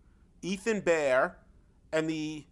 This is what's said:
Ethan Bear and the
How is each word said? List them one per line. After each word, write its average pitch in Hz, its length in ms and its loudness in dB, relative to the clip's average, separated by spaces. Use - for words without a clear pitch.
Ethan 196 400 -2
Bear 151 560 2
and 160 160 0
the 156 420 -8